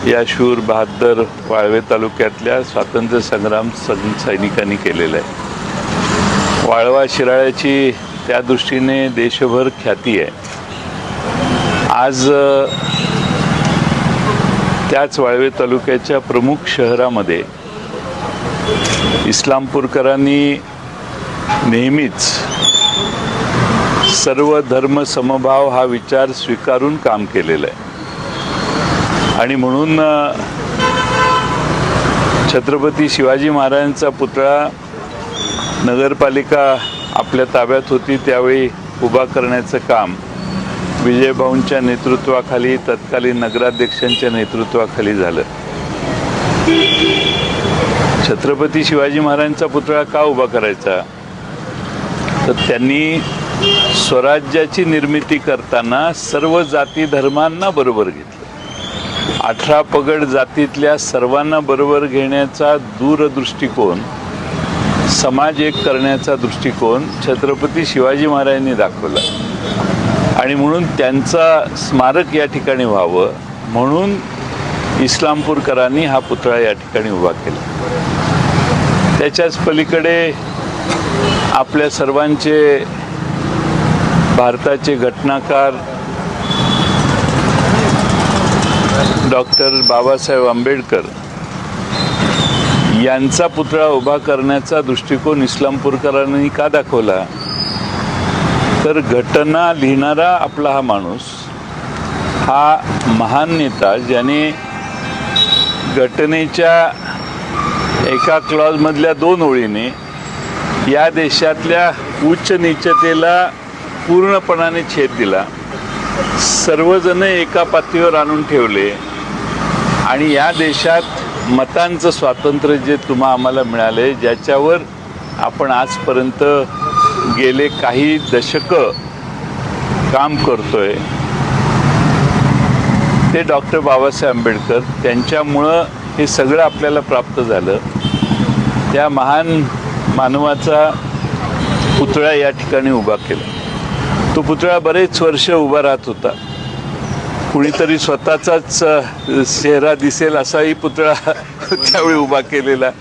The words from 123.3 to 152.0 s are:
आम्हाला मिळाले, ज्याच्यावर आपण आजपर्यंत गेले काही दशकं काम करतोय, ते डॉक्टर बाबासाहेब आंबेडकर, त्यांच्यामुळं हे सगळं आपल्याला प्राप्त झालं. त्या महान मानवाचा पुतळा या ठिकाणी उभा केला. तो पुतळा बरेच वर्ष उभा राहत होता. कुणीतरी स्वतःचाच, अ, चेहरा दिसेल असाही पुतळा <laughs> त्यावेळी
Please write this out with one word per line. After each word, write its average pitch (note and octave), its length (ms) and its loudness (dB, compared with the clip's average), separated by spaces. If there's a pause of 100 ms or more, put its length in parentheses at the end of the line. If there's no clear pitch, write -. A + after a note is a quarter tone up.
आम्हाला B2+ 300 2
मिळाले, A#2 520 2
ज्याच्यावर C#3 640 2 (640)
आपण C3+ 320 -2
आजपर्यंत B2+ 720 0 (960)
गेले C3 300 2
काही C#3 500 0
दशकं C3 720 0 (1200)
काम C#3+ 240 2
करतोय, G#2 580 0 (2500)
ते E3+ 80 2
डॉक्टर D3+ 360 0
बाबासाहेब C3+ 580 2
आंबेडकर, A#2 440 0 (220)
त्यांच्यामुळं D3 800 2 (340)
हे D3 80 2
सगळं C#3+ 360 2
आपल्याला D3 380 2
प्राप्त C3+ 400 -2
झालं. G2 360 0 (1160)
त्या C#3+ 160 2
महान D3 560 2 (520)
मानवाचा D3 760 2 (1080)
पुतळा D3 340 2
या C#3+ 180 2
ठिकाणी C3+ 400 0
उभा G#2+ 260 2
केला. - 260 -6 (920)
तो D#3+ 40 2
पुतळा D#3+ 380 0
बरेच E3+ 440 2
वर्ष D#3 280 2
उभा D3 320 2
राहत C#3 240 2
होता. A2+ 220 -4 (1200)
कुणीतरी D3+ 460 2
स्वतःचाच, D#3+ 840 0
अ, D#3 160 4 (420)
चेहरा D3 520 2
दिसेल D3 420 0
असाही D#3 380 0
पुतळा D#3 380 0
<laughs> - 600 -4
त्यावेळी E3 440 2